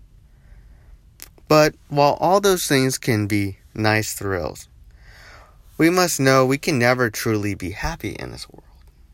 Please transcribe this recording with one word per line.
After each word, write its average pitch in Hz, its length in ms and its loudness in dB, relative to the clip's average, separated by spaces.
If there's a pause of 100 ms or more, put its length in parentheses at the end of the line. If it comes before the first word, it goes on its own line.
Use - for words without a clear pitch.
(1500)
But 156 280 4 (140)
while 143 300 2
all 185 200 2
those 190 260 0
things 131 320 0
can 104 300 -2
be 101 320 -4 (160)
nice 107 380 0
thrills, 90 540 -6 (1080)
we 165 140 4
must 180 280 0
know 135 280 4
we 135 100 0
can 151 220 -2
never 123 320 2
truly 104 420 -2
be 90 160 -8
happy 143 440 -8
in 62 180 -12
this - 180 -16
world. - 140 -20 (500)